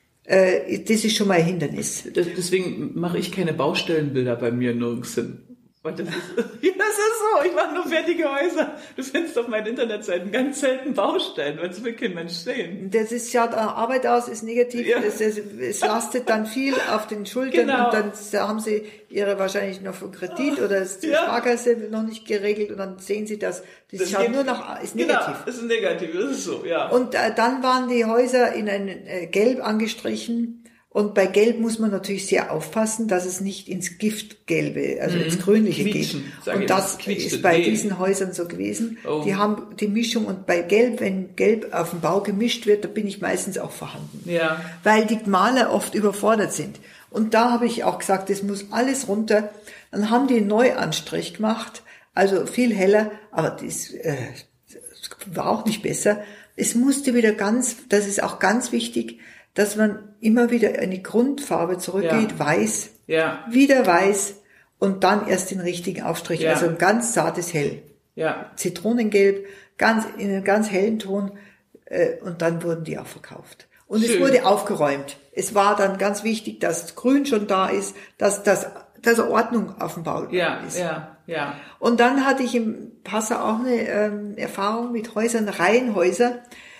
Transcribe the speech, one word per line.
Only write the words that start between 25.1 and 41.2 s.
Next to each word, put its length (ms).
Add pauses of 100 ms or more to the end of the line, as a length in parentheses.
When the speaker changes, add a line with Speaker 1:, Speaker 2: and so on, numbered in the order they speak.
Speaker 1:
negativ. 320
Speaker 2:
ist 160
negativ, 500
das 200
ist 120
so, 220
ja. 240
Speaker 1:
Und, 240
äh, 200
dann 280
waren 260
die 160
Häuser 480
in 160
ein, 200
äh, 400
Gelb 380
angestrichen. 920 (340)
Und 220
bei 120
Gelb 340
muss 180
man 140
natürlich 340
sehr 240
aufpassen, 560
dass 180
es 160
nicht 280
ins 300
Giftgelbe, 1040
also 180
Speaker 2:
Mhm. 40
Speaker 1:
ins 160
Grünliche 460
Speaker 2:
Quietschen, 400
Speaker 1:
geht. 80 (120)
Speaker 2:
sag 120
Speaker 1:
Und 60
Speaker 2:
ich 40
Speaker 1:
das 300
Speaker 2:
mal. 80
Quietscht 240
Speaker 1:
ist 80
Speaker 2:
und 60
Speaker 1:
bei 160
Speaker 2:
weh. 40
Speaker 1:
diesen 380
Häusern 320
so 160
gewesen. 580
Speaker 2:
Oh. 180
Speaker 1:
Die 120
haben 420
die 80
Mischung 400
und 200
bei 160
Gelb, 380
wenn 360